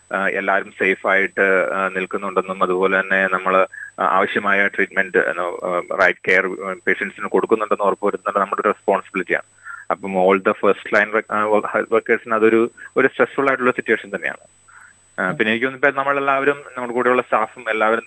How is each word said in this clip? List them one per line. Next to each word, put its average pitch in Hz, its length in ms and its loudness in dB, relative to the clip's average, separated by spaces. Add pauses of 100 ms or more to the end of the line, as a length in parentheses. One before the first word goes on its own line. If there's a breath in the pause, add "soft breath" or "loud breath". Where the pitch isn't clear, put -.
(120)
ആ, 95 160 -2
എല്ലാവരും 98 520 -2
സേഫ് 98 260 0
ആയിട്ട്, 95 680 2
ആ, 95 140 -2
നിൽക്കുന്നുണ്ടെന്നും 95 720 -6
അതുപോലെ 92 380 2
തന്നെ 95 260 0
നമ്മൾ, 92 400 0 (340 loud breath)
ആ, - 40 0
ആവശ്യമായ 98 640 0
ട്രീറ്റ്മെന്റ്, 95 520 -2
ആ, 78 140 2 (680)
റൈറ്റ് 90 300 2
കെയർ, 95 160 4
ആ, 95 280 -6 (120)
പേഷ്യന്റ്സിന് 98 420 -4
കൊടുക്കുന്നുണ്ടെന്ന് 101 560 0
ഉറപ്പുവരുത്തേണ്ടത് 98 560 -2
നമ്മുടെ 98 200 -2
ഒരു 104 80 0
റെസ്പോൺസിബിലിറ്റിയാണ്. 92 760 -2 (480 loud breath)
അപ്പം 95 220 -4
all 95 260 4
the 101 160 0 (120)
first 104 320 0
line 107 140 2
work-, 107 180 0
ആ, 107 200 -2
work-, 107 160 2
ഹെൽത്ത് 110 280 -2
വർക്കേഴ്സിന് 113 400 0
അതൊരു, 113 360 4 (260 loud breath)
ഒരു 131 100 4
സ്ട്രെസ്ഫുൾ 139 420 0
ആയിട്ടുള്ള 127 220 0
സിറ്റുവേഷൻ 104 460 -2
തന്നെയാണ്. 76 300 -8 (720 soft breath)
ആ, 92 120 -2
പിന്നെ 110 200 0
എനിക്ക് 117 140 0
തോന്നുന്നു 135 200 -2
ഇപ്പൊ 139 120 2
നമ്മളെല്ലാവരും 139 580 0 (200)
നമ്മുടെ 123 180 -6
കൂടെയുള്ള 123 280 2
സ്റ്റാഫും 113 480 -2
എല്ലാവരും 110 360 0